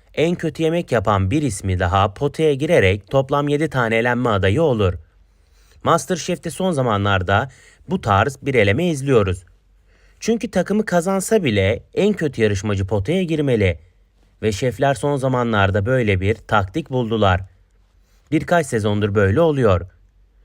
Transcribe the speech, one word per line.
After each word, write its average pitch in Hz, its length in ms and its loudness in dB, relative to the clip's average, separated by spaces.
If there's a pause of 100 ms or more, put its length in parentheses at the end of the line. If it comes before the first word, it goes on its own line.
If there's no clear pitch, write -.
(180)
en 170 160 0
kötü 165 280 -6
yemek 165 300 -2
yapan 98 380 2
bir 151 120 0
ismi 98 360 -2
daha 95 360 0
potaya 147 400 0
girerek 127 560 2
toplam 139 380 0
yedi 147 220 0
tane 113 260 0
elenme 120 320 0
adayı 101 340 2
olur. 107 320 2 (880)
MasterChef'te 165 680 -2
son 185 200 -2
zamanlarda 101 800 0 (400)
bu 185 120 -4
tarz 113 420 2
bir 131 120 -2
eleme 113 320 2
izliyoruz. 131 580 0 (760)
Çünkü 226 300 -4
takımı 202 340 0
kazansa 190 600 0
bile 101 380 0 (120)
en 196 180 2
kötü 139 300 -4
yarışmacı 101 440 0
potaya 113 360 -2
girmeli. 127 560 0 (640)
Ve 110 100 0
şefler 135 420 0
son 143 220 -2
zamanlarda 110 720 0
böyle 113 340 0
bir 101 140 0
taktik 110 560 -2
buldular. 107 500 0 (880)
Birkaç 160 360 0
sezondur 104 480 -2
böyle 107 260 2
oluyor. 127 400 2 (640)